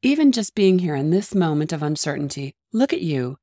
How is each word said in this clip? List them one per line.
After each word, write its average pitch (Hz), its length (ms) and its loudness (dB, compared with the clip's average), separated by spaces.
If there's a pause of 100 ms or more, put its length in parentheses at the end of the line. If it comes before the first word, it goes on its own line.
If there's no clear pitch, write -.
Even 285 280 4
just 226 240 -2
being 190 260 4
here 165 140 -2
in 143 140 -2
this 190 260 0
moment 156 380 0
of 151 100 -6
uncertainty, 143 720 -6 (160)
look 240 220 0
at - 80 -4
you 135 420 -4